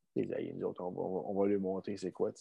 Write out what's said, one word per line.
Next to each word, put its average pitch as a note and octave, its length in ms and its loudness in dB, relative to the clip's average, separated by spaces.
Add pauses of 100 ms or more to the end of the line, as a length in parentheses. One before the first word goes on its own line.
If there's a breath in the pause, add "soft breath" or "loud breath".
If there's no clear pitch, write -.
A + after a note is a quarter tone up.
(160)
Les F#2+ 160 0
aïeux, E2+ 240 -2
nous F#2 100 -2
autres, F#2 160 -4
on F2+ 80 -2
va, F2+ 120 -4
on F#2 120 -2
va, - 140 -2
on G2 140 2
va G2 40 6
lui G2+ 120 6
montrer F#2+ 400 -2
c'est F#2 120 -2
quoi, G#2 220 0
tu - 80 -20